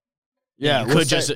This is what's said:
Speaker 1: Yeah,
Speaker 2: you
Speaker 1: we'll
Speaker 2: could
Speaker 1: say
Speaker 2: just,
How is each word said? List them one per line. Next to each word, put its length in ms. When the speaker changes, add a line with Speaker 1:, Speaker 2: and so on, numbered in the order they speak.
Speaker 1:
Yeah, 240
Speaker 2:
you 60
Speaker 1:
we'll 100
Speaker 2:
could 120
Speaker 1:
say 80
Speaker 2:
just, 180